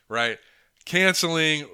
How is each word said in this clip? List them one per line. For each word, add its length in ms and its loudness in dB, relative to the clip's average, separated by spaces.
right? 280 -2
Canceling 880 0